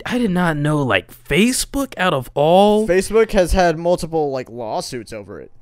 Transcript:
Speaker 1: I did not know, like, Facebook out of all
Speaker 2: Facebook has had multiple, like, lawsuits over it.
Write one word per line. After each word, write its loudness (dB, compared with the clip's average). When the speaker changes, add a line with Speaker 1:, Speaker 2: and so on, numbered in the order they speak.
Speaker 1:
I -4
did 0
not 0
know, 0
like, 0
Facebook -2
out 0
of -4
all 4
Speaker 2:
Facebook 2
has 2
had 2
multiple, -2
like, -6
lawsuits -8
over -14
it. -20